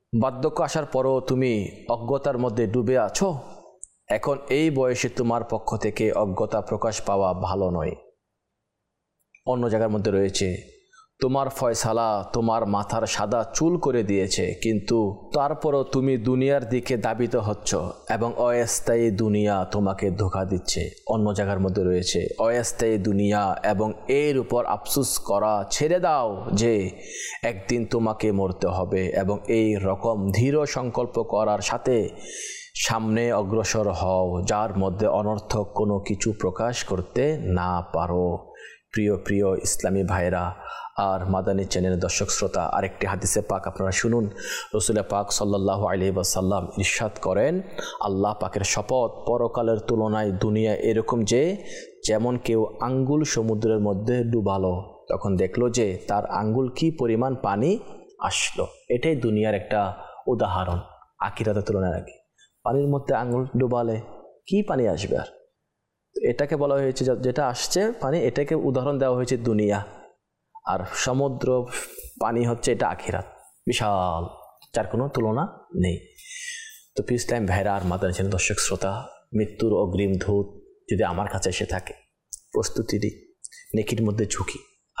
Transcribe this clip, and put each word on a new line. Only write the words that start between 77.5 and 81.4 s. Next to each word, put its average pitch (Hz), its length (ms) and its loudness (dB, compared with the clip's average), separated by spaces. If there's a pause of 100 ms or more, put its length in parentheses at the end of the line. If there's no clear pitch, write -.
আর 98 100 -2
মাদানী 90 280 0
চ্যানেল 95 200 -2
দর্শক 101 260 0
শ্রোতা, 98 500 -4 (260)
মৃত্যুর 107 400 0
অগ্রিম 95 460 2
ধূত 101 260 2 (460)
যদি 98 100 2
আমার 92 260 -2
কাছে 101 200 -2